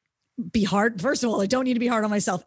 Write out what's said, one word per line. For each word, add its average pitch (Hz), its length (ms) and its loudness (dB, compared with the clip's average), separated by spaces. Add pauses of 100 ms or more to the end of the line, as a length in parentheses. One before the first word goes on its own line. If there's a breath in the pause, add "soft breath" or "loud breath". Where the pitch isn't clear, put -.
(500)
be 214 140 2
hard." 208 360 0
First 254 220 0
of 240 80 0
all, 208 100 0
I 196 60 0
don't 254 180 0
need 254 100 0
to 233 60 0
be 247 60 0
hard 233 180 0
on 214 60 0
myself. 208 360 0